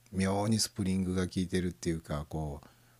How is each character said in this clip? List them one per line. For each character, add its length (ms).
妙 340
に 140
ス 100
プ 140
リ 120
ン 60
グ 120
が 100
効 120
い 120
て 120
る 80
っ 40
て 180
い 40
う 60
か、 280
こ 360
う、 40